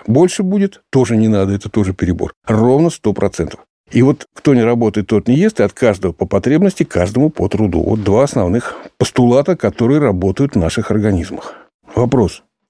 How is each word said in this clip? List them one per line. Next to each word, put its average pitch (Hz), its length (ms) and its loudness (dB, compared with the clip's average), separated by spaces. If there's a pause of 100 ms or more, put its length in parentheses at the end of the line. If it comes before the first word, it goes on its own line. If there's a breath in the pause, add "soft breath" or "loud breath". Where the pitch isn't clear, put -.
Больше 175 380 2
будет, 196 460 -2
тоже 113 260 2
не 110 100 2
надо, 98 280 0
это 101 140 -6
тоже 98 240 -2
перебор. - 400 -4 (140)
Ровно 127 440 2
сто 107 240 -4
процентов. - 460 -4 (300)
И 120 120 2
вот - 300 0
кто - 220 0
не 120 80 2
работает, 110 460 0
тот 104 180 0
не 123 100 2
ест, 208 220 0
и 110 60 2
от 101 80 -2
каждого 95 400 0
по - 140 -6
потребности, 151 580 0
каждому 117 460 0
по - 180 -4
труду. 92 340 0
Вот 107 220 -2
два 104 200 4
основных 113 520 -2 (200)
постулата, 131 600 2
которые 123 440 0
работают 101 540 0
в 113 40 0
наших 87 340 -2
организмах. 101 600 -2 (400)
Вопрос: 120 480 0 (280)